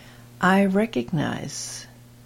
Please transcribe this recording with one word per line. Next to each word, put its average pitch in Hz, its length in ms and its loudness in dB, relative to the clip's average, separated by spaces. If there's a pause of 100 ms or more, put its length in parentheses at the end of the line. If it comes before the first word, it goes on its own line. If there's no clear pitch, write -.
(420)
I 190 240 6
recognize 190 1200 -2 (400)